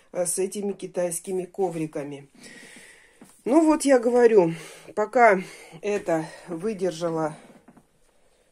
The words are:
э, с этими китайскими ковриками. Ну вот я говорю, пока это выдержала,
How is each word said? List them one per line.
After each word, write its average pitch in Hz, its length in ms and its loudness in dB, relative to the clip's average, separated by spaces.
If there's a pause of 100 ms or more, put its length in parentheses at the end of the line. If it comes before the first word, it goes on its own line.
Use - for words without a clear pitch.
(120)
э, 175 140 -4
с - 120 -4
этими 196 340 -4
китайскими 180 720 -6
ковриками. 156 840 -6 (1160)
Ну 320 180 4
вот 302 220 2
я 269 120 6
говорю, 226 540 4 (420)
пока 214 460 4 (400)
это 196 460 -4 (220)
выдержала, 170 880 -6 (1160)